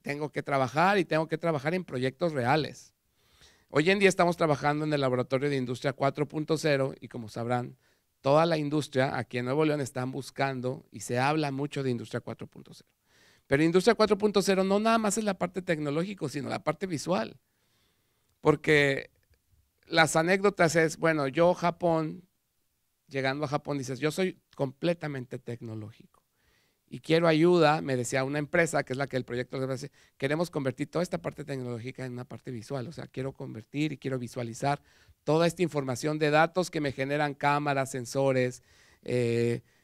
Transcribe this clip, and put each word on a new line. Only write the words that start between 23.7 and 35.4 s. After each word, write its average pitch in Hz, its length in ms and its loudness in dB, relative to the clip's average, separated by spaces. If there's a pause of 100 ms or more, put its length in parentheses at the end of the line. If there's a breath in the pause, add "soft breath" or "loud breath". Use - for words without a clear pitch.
dices, 127 220 -6
"Yo 151 120 0
soy 185 260 -4 (180)
completamente 139 840 -4
tecnológico 110 800 -12 (680)
y 131 100 -12
quiero 165 280 2
ayuda", 160 540 6
me 135 140 -2
decía 131 300 -2
una 147 140 -4
empresa, 151 440 0
que - 100 -8
es 127 40 -4
la 139 100 -4
que - 80 -10
el 127 80 -2
proyecto 123 360 -6
debe 131 160 -4
hacer, 139 160 -12 (260 soft breath)
"queremos 156 320 -2
convertir 139 400 -4
toda 165 140 -2
esta 180 180 -6
parte 143 240 -10
tecnológica 127 600 -8
en 127 60 -8
una 123 140 -10
parte 127 260 -14
visual, 120 360 -8
o 170 40 -12
sea, 131 160 -14
quiero 135 260 -8
convertir 135 600 -6
y 131 40 -10
quiero 131 220 -6
visualizar 123 640 -4 (420 soft breath)
toda 160 240 4